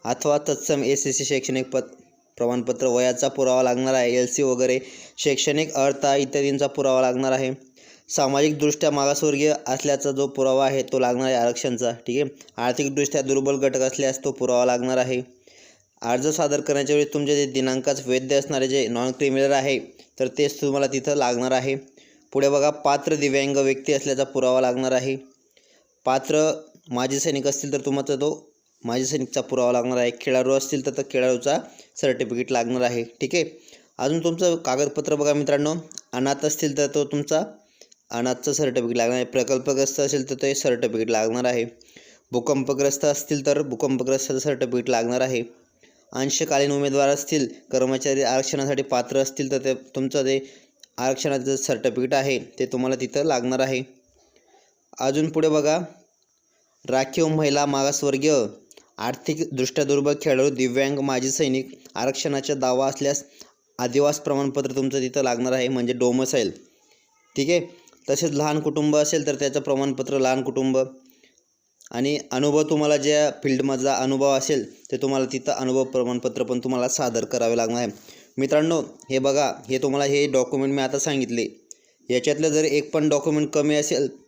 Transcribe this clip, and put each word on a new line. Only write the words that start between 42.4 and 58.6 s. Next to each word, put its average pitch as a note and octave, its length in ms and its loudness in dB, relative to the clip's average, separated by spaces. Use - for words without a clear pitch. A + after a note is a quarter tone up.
असतील C#3+ 400 0
तर C#3+ 160 2
भूकंपग्रस्ताचं C3 800 -2
सर्टिफिकेट B2+ 500 -2
लागणार A#2+ 320 0
आहे. B2+ 220 -2
अंशकालीन C#3 580 0
उमेदवार C#3 380 2
असतील, C#3+ 380 0
कर्मचारी C3 500 0
आरक्षणासाठी C3+ 600 0
पात्र B2+ 340 -2
असतील C3+ 340 -2
तर C#3 60 0
ते C3 160 -2
तुमचं C3 500 -4
जे C3+ 160 0
आरक्षणाचं C3+ 580 -2
सर्टिफिकेट B2+ 580 -2
आहे C3+ 260 2
ते - 260 -4
तुम्हाला B2+ 300 -2
तिथं B2+ 280 -4
लागणार B2+ 360 0
आहे. C3 220 0
अजून C#3 300 0
पुढे D#3 200 2
बघा, D3+ 300 2
राखीव C3+ 380 2
महिला, D3 380 2
मागासवर्गीय, C#3 680 2